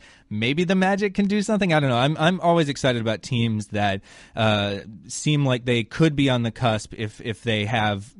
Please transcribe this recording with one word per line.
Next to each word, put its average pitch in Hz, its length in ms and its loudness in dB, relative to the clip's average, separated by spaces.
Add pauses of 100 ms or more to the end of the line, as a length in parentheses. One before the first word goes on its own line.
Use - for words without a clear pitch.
(300)
maybe 120 360 0
the 190 100 2
Magic 190 400 0
can 202 100 2
do 208 160 0
something. 196 320 0
I 156 60 4
don't 143 100 2
know. 120 80 2
I'm, 143 220 2
I'm 175 220 2
always 170 280 2
excited 127 320 0
about 110 220 -2
teams 113 460 -2
that, 101 320 -2 (340)
uh, 101 460 0 (260)
seem 143 400 0
like 127 180 0
they 120 180 2
could 160 320 2
be 139 140 2
on 123 140 2
the 117 80 -2
cusp 110 420 -2
if, 107 280 -10
if 107 200 -8
they 107 240 -2
have, 104 540 -2